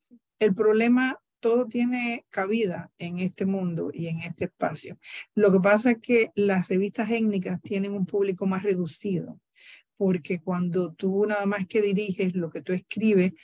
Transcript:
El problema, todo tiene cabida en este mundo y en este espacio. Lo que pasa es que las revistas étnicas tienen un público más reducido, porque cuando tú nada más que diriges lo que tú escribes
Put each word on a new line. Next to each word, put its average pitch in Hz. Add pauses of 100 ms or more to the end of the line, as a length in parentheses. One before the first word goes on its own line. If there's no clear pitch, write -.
(400)
El 214
problema, 233 (200)
todo 240
tiene 240
cabida 190
en 175
este 185
mundo 180
y 170
en 165
este 170
espacio. - (380)
Lo 208
que 190
pasa 214
es 233
que 226
las 196
revistas 202
étnicas 202
tienen 202
un 196
público 196
más 190
reducido, 180 (580)
porque 185
cuando 175
tú 190
nada 208
más 196
que 220
diriges 196
lo 170
que 160
tú 185
escribes 190 (100)